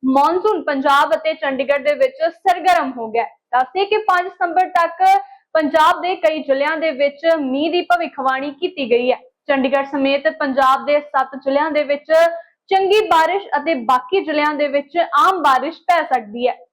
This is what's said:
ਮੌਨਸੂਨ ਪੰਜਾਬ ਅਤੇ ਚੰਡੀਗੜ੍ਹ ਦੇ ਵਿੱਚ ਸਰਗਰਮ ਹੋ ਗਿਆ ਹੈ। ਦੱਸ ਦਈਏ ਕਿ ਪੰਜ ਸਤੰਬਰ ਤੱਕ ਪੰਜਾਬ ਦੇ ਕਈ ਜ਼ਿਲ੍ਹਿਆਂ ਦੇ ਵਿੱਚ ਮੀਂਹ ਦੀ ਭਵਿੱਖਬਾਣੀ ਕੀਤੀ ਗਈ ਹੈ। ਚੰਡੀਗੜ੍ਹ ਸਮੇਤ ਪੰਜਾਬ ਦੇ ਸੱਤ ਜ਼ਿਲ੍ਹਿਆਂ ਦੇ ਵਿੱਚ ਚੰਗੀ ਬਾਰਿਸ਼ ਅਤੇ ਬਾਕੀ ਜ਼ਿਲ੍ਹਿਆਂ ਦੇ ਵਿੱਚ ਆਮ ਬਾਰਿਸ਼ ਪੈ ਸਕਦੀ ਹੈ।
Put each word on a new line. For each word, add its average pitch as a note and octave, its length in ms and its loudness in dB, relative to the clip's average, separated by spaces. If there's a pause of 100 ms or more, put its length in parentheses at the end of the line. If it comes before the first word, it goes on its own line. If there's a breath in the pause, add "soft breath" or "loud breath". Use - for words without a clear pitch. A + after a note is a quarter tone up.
ਮੌਨਸੂਨ D#4+ 580 2
ਪੰਜਾਬ C#4+ 520 0
ਅਤੇ D#4+ 200 -2
ਚੰਡੀਗੜ੍ਹ C#4 500 -2
ਦੇ D4 100 0
ਵਿੱਚ C4 280 0
ਸਰਗਰਮ E4+ 720 0
ਹੋ A3+ 140 -10
ਗਿਆ A3+ 120 -2
ਹੈ। - 60 -4 (240)
ਦੱਸ B3+ 220 2
ਦਈਏ F#4+ 100 2
ਕਿ G#4 140 0
ਪੰਜ F#4 300 0
ਸਤੰਬਰ F#4 400 -2
ਤੱਕ E4+ 340 0 (500 loud breath)
ਪੰਜਾਬ D#4 500 2
ਦੇ F4+ 140 -2
ਕਈ D#4 260 0
ਜ਼ਿਲ੍ਹਿਆਂ C#4 340 -2
ਦੇ D#4+ 140 -2
ਵਿੱਚ C#4+ 360 -2 (140)
ਮੀਂਹ C#4 320 -2
ਦੀ F4 100 0
ਭਵਿੱਖਬਾਣੀ C#4 680 -2
ਕੀਤੀ C#4+ 400 -6
ਗਈ B3 220 0
ਹੈ। - 60 -2 (300)
ਚੰਡੀਗੜ੍ਹ C4+ 420 0
ਸਮੇਤ C#4 380 0 (100)
ਪੰਜਾਬ C4+ 480 0
ਦੇ D4 140 2
ਸੱਤ C4+ 420 -4
ਜ਼ਿਲ੍ਹਿਆਂ C#4 280 0
ਦੇ D4 140 0
ਵਿੱਚ C#4+ 280 -4 (580 loud breath)
ਚੰਗੀ G4 380 4
ਬਾਰਿਸ਼ E4+ 380 2 (100)
ਅਤੇ D4 180 0 (100)
ਬਾਕੀ B3+ 360 0
ਜ਼ਿਲ੍ਹਿਆਂ D4+ 340 -2
ਦੇ D4 140 -2
ਵਿੱਚ C#4+ 300 -4
ਆਮ E4+ 440 2
ਬਾਰਿਸ਼ C#4 440 0
ਪੈ E4+ 160 2
ਸਕਦੀ A#3+ 460 -4
ਹੈ। - 60 -2 (180)